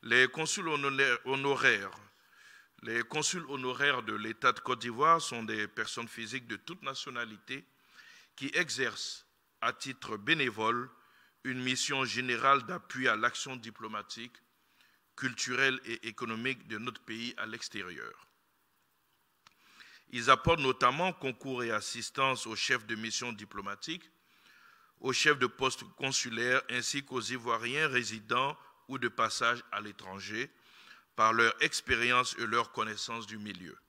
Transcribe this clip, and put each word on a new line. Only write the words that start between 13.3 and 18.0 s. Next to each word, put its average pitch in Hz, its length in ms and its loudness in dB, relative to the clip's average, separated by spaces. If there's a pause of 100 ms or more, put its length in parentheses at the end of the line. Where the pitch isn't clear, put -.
diplomatique, 113 800 -12 (800)
culturelle 127 680 0
et 113 240 -8
économique 117 600 -6
de 107 100 -6
notre 117 240 -8
pays 117 340 -8
à 110 100 -8
l'extérieur. 90 800 -10 (1800)